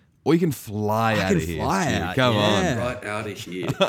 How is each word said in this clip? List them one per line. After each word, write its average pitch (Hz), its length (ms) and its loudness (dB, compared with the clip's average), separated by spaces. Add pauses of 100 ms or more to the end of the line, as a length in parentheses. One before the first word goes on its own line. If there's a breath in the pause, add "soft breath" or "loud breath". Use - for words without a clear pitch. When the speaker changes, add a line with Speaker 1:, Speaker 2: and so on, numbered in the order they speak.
(240 soft breath)
Speaker 1:
or 160 100 4
you 170 60 6
can 170 120 2
fly 107 640 -2
Speaker 2:
I 104 80 2
Speaker 1:
out 95 80 0
Speaker 2:
can 95 80 4
Speaker 1:
of 80 60 2
here, 82 180 -4
Speaker 2:
fly 170 240 0
Speaker 1:
Stu. 117 180 0
Speaker 2:
out, 92 120 -4
Speaker 1:
Come 123 200 2
Speaker 2:
yeah. 107 360 2
Speaker 1:
on. 120 60 -2
Speaker 3:
Right 120 280 -6
out 107 220 -6
of 101 100 -10
here. 87 300 -8
Speaker 1:
<laughs> - 100 -6 (120)